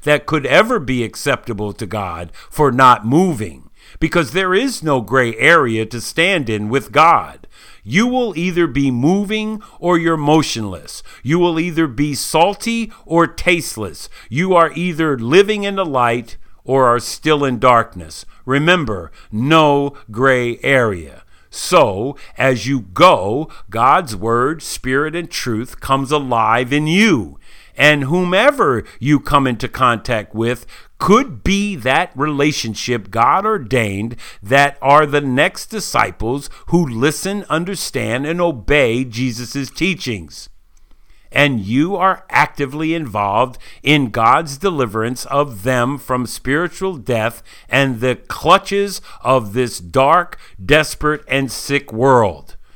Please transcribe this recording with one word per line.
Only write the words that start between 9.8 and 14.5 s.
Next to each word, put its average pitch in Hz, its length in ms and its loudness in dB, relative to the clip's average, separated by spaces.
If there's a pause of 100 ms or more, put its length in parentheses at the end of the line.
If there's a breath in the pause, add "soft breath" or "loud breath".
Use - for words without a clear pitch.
you're 165 180 0
motionless. 143 880 0 (220 loud breath)
You 151 160 0
will 170 200 2
either 165 280 -2
be 139 260 -4
salty 202 800 -2 (160 loud breath)
or 165 180 2
tasteless. - 840 -4 (200 loud breath)
You 175 240 0